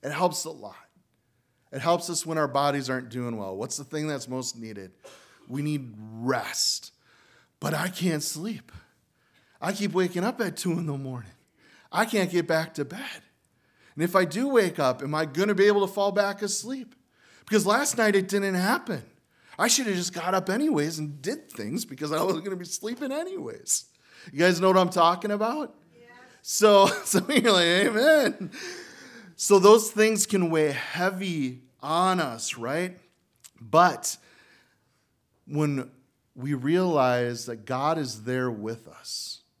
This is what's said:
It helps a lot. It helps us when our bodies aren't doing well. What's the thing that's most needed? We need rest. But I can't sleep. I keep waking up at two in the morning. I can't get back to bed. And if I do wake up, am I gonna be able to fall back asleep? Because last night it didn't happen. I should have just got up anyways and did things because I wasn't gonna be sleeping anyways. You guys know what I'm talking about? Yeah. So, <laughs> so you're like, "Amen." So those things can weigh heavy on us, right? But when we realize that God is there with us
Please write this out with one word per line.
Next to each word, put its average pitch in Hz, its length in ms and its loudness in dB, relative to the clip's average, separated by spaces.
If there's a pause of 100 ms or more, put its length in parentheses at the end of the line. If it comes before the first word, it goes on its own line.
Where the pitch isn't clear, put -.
It 143 120 -8
helps 165 320 -2
a 160 60 -12
lot. 107 260 -16 (960)
It 135 80 -8
helps 175 280 0
us 170 160 -4
when 160 120 -4
our 151 100 2
bodies 139 420 0
aren't 127 200 -4
doing 120 260 -6
well. 95 220 -8
What's 113 180 -6
the 143 80 -10
thing 151 240 -6
that's 139 220 -6
most 127 280 -8
needed? 104 340 -14 (580)
We 131 120 -6
need 143 360 -6
rest. 113 960 -4 (680)
But 151 140 -4
I 160 160 -2
can't 170 340 -2
sleep. 175 480 -8 (880)
I 190 140 -4
keep 202 180 -2
waking 180 320 0
up 240 160 -4
at 170 160 -4
two - 160 -4
in 170 140 -2
the 143 120 -4
morning. 127 340 -10 (600)
I 190 140 0
can't 202 260 0
get 170 160 0
back 160 280 -2
to 143 100 -4
bed. 196 360 -14 (760)
And 151 100 -2
if 180 100 0
I 190 80 6
do 185 240 -2
wake 220 320 2
up, 127 220 2
am 147 120 -6
I 156 120 0
gonna 185 300 0
be 196 100 6
able 202 200 4
to 190 80 -8
fall 202 200 0
back 202 280 0
asleep? 220 540 -8 (440)
Because 202 260 2
last 233 320 2
night 214 180 4
it 190 140 2
didn't 196 260 -2
happen. 185 480 -2 (540)
I 196 100 2
should 240 200 2
have 196 100 0
just 180 160 -4
got 175 200 -4
up 185 160 0
anyways 165 500 -2
and 147 220 -10
did 226 300 -8
things 123 320 -8
because 147 300 -8
I 160 100 0
wasn't 175 220 -2
gonna 196 100 -6
be 180 80 -10
sleeping 240 480 -8
anyways. 320 800 -8 (420)
You 139 80 -12
guys 175 200 4
know 190 80 4
what 190 100 6
I'm 185 120 4
talking 180 420 2
about? 226 440 -4 (180)
Yeah. - 140 -20 (340)
So, 202 460 6
<laughs> - 160 -2
so 185 260 0
you're 240 220 4
like, 180 140 6
"Amen." 214 840 2 (840)
So - 240 4
those 214 320 8
things 214 340 2
can 185 240 2
weigh 156 220 2
heavy 165 880 -4 (200)
on 180 380 2
us, 120 360 -4
right? 160 420 -4 (600)
But 139 580 4 (1300)
when 143 420 -2 (460)
we 135 180 -6
realize 127 920 2
that 113 200 -12
God 139 320 -2
is 110 260 -8
there 127 280 -2
with 110 360 -8
us - 540 -14 (200)